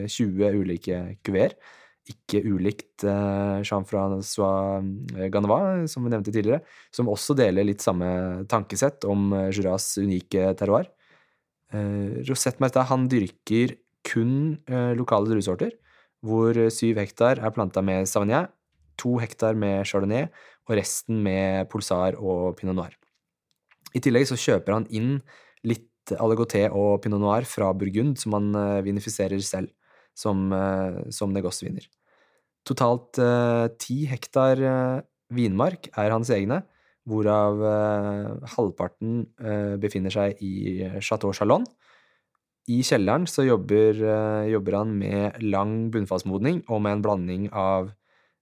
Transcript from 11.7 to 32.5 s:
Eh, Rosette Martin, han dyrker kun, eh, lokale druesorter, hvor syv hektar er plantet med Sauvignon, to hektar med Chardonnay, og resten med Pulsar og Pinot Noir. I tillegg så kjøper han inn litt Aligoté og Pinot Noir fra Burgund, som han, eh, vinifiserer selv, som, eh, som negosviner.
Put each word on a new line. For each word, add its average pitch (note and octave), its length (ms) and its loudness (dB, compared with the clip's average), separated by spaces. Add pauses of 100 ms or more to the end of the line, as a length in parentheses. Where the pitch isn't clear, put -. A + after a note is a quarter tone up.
Eh, G#2 560 -4
Rosette C3 320 -2
Martin, C3 260 2
han C3 220 2
dyrker A#2+ 680 0 (280)
kun, C#3 540 0 (100)
eh, B2 280 0
lokale A2+ 320 2
druesorter, G#2 440 0 (520)
hvor A2+ 300 2 (180)
syv A2+ 260 0
hektar A#2 460 2
er G#2+ 80 0
plantet G2 320 0
med F#2+ 240 0
Sauvignon, A2 400 2 (500)
to B2 220 0
hektar A2+ 360 -2
med G2 300 0
Chardonnay, G#2+ 440 0 (380)
og A2+ 100 0
resten A2 460 -2
med F#2+ 460 0
Pulsar F#2+ 520 0
og F2+ 360 -2
Pinot F#2 180 -4
Noir. F2+ 160 -6 (1000)
I B2+ 60 -2
tillegg B2+ 280 4
så C3 100 -4
kjøper G2+ 360 2
han A2 120 0
inn B2+ 360 -2 (420)
litt A2+ 220 -2 (340)
Aligoté A2+ 540 2
og G2+ 300 2
Pinot G#2 180 0
Noir G#2 240 2
fra G2 280 0
Burgund, G#2 440 0
som G#2+ 160 -4
han, G#2 220 0
eh, G2+ 260 0
vinifiserer G2+ 600 -2
selv, F#2 280 -6 (460)
som, F#2+ 360 -2
eh, F#2+ 600 -2
som G2+ 220 -4
negosviner. F#2+ 520 -6 (800)